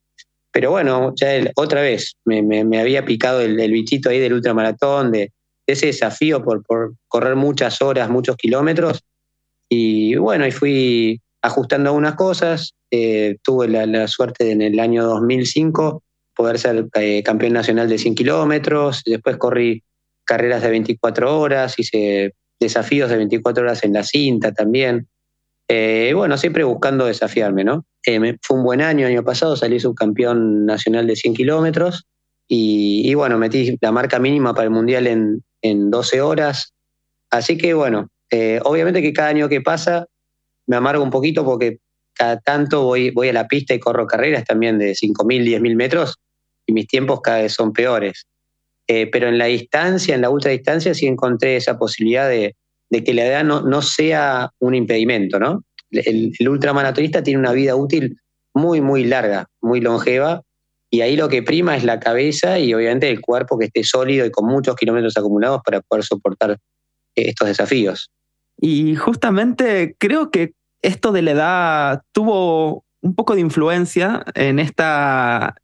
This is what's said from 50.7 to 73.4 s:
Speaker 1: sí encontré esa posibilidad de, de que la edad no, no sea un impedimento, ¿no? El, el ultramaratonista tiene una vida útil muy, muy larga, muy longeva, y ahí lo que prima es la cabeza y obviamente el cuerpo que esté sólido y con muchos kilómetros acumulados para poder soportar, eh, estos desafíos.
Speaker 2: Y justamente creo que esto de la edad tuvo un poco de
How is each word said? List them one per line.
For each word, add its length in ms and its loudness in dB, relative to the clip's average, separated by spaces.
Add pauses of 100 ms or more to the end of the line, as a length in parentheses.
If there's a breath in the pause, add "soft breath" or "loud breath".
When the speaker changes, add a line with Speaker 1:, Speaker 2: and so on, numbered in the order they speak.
Speaker 1:
sí 140 -2
encontré 480 0
esa 220 -2
posibilidad 520 0
de, 260 0 (340)
de 140 0
que 100 0
la 120 2
edad 180 0
no, 180 0
no 220 0
sea 760 0
un 140 0
impedimento, 640 0
¿no? 240 -2 (280)
El, 460 -2
el 120 2
ultramaratonista 720 0
tiene 180 0
una 120 0
vida 240 2
útil 420 -2 (360)
muy, 280 2
muy 220 2
larga, 440 0 (140)
muy 180 0
longeva, 640 0 (480)
y 120 2
ahí 140 0
lo 140 0
que 140 0
prima 340 0
es 60 -4
la 160 0
cabeza 580 0
y 160 2
obviamente 360 2
el 120 -2
cuerpo 380 -2
que 60 0
esté 180 -2
sólido 420 2
y 60 -2
con 160 0
muchos 280 0
kilómetros 420 0
acumulados 460 0
para 180 0
poder 220 -2
soportar, 480 -2
eh, 60 -2 (580)
estos 320 -2
desafíos. 640 0 (500)
Speaker 2:
Y 360 0
justamente 1040 0
creo 320 0
que 220 -2 (280)
esto 300 0
de 100 2
la 100 2
edad 720 0 (100)
tuvo 720 0 (180)
un 120 -2
poco 220 -2
de 60 2